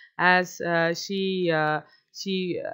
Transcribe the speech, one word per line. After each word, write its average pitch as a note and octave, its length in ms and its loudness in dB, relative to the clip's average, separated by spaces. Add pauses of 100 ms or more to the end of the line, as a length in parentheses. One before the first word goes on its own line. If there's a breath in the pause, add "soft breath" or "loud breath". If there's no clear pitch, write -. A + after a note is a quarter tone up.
(160 loud breath)
as, F3+ 460 2
uh, E3+ 320 2
she, F#3+ 580 -2
uh, D3+ 300 0 (320 soft breath)
she, F#3 440 -4 (160)